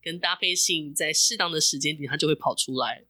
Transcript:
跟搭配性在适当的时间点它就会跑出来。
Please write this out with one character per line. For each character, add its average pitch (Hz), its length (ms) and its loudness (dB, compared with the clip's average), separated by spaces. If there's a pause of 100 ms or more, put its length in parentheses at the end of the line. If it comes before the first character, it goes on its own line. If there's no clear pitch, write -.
跟 170 160 -6
搭 175 160 0
配 180 200 0
性 156 360 0
在 156 220 0
适 - 240 2
当 175 140 0
的 156 100 0
时 - 160 2
间 147 180 0
点 143 140 -6
它 147 80 -2
就 147 100 2
会 156 60 4
跑 - 220 0
出 131 220 -4
来。 120 320 -4